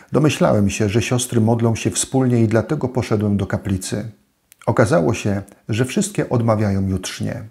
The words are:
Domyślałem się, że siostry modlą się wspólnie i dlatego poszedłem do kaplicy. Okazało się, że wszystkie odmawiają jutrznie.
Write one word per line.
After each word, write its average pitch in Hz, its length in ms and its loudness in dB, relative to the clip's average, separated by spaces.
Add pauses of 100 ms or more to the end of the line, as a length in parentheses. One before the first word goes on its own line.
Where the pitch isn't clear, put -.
(120)
Domyślałem 117 580 2
się, 107 200 0
że 107 120 2
siostry 123 400 0
modlą 113 340 2
się - 160 -2
wspólnie 123 520 0
i 110 40 2
dlatego 113 400 0
poszedłem 107 500 0
do 95 100 -2
kaplicy. 101 640 -4 (540)
Okazało 156 480 2
się, 98 280 -2 (280)
że 120 160 0
wszystkie - 440 -2
odmawiają 107 580 2
jutrznie. 104 640 -4